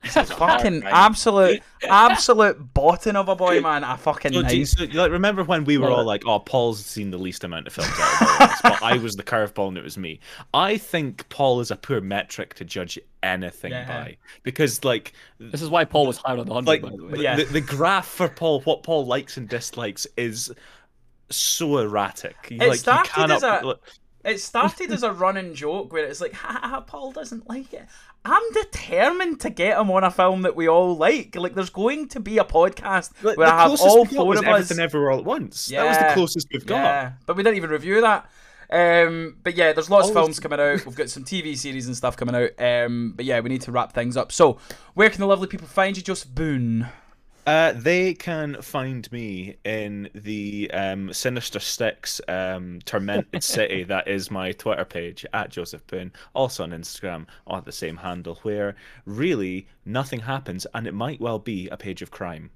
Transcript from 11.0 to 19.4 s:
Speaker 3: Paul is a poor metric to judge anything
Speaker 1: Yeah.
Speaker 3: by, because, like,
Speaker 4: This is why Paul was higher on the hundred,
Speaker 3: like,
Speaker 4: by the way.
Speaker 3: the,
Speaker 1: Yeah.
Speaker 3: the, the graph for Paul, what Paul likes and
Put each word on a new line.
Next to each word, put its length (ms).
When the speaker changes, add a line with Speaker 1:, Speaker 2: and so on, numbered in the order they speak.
Speaker 3:
Paul 320
is 100
a 40
poor 240
metric 560
to 80
judge 360
anything 480
Speaker 1:
Yeah. 160
Speaker 3:
by, 300
because, 400
like, 300
Speaker 4:
This 240
is 60
why 140
Paul 220
was 120
higher 200
on 80
the 80
hundred, 160
Speaker 3:
like, 140
Speaker 4:
by 80
the 120
way. 100
Speaker 3:
the, 100
Speaker 1:
Yeah. 140
Speaker 3:
the, 80
the 160
graph 460
for 220
Paul, 320
what 220
Paul 240
likes 300
and 120